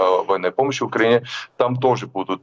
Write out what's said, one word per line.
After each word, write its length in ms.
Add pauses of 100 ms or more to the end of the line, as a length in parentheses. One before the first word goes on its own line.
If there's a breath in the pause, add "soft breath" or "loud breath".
(280)
военной 240
помощи 320
Украине. 400 (340 loud breath)
Там 200
тоже 300
будут, 360